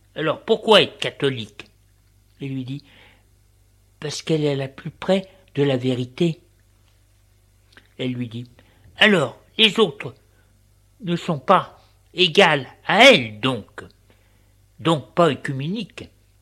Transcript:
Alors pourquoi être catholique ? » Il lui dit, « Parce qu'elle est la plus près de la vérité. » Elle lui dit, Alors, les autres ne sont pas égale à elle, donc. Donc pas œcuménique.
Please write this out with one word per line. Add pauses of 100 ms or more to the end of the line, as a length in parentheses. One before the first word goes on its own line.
(160)
Alors
pourquoi
être
catholique ? » (760)
Il
lui
dit, « (1160)
Parce
qu'elle
est
la
plus
près (240)
de
la
vérité. » (1600)
Elle
lui
dit, (460)
Alors, (180)
les
autres (840)
ne
sont
pas (340)
égale (200)
à
elle,
donc. (960)
Donc
pas
œcuménique. (380)